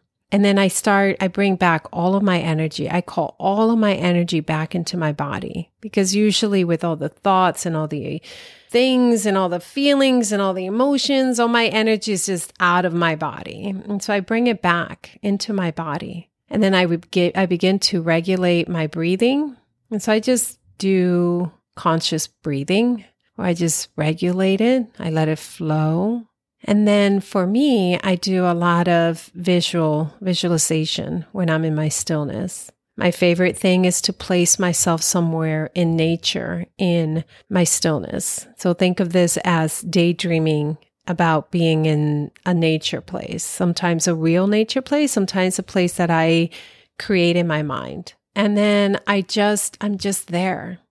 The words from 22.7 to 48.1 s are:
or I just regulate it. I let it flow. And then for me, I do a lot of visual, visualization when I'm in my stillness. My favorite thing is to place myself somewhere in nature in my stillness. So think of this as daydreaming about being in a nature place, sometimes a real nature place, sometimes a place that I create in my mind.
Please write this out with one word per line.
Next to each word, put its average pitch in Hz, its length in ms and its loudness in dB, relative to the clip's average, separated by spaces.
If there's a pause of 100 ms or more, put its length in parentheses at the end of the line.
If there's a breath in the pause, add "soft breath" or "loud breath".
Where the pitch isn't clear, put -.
or - 80 -6
I 180 80 0
just 170 420 -2
regulate 180 680 0
it. 240 260 2 (100)
I 165 140 -6
let 156 180 2
it 156 80 -2
flow. 165 880 -2 (400)
And 208 220 4
then 202 320 4
for 190 260 -2
me, 208 580 2
I 190 120 2
do 185 300 0
a 175 100 2
lot 175 320 2
of 170 480 0
visual, 165 840 0
visualization 165 1120 -2
when 180 180 -2
I'm 160 160 0
in 156 100 0
my 156 140 0
stillness. 151 840 -6 (240)
My - 140 0
favorite 175 480 0
thing 185 280 2
is 180 160 0
to - 120 -4
place 175 460 0
myself 170 420 0
somewhere 160 720 -2
in 165 220 2
nature 170 720 -2 (100)
in 165 460 0 (260 soft breath)
my 185 140 2
stillness. - 840 -2 (100)
So 175 160 0
think 180 260 0
of 175 140 0
this 175 300 4
as 160 380 0
daydreaming 160 960 0 (300)
about 165 440 0
being 160 340 2
in 151 460 0 (140)
a 180 80 0
nature 160 480 0
place, - 420 -10
sometimes 175 640 -2
a 175 80 0
real 165 320 2
nature 214 340 0
place, 294 300 0
sometimes 185 460 0
a 190 60 -6
place 180 320 -2
that 170 160 0
I 165 380 2 (500 loud breath)
create 175 360 2
in 175 120 0
my 156 160 -2
mind. 78 500 -8 (220)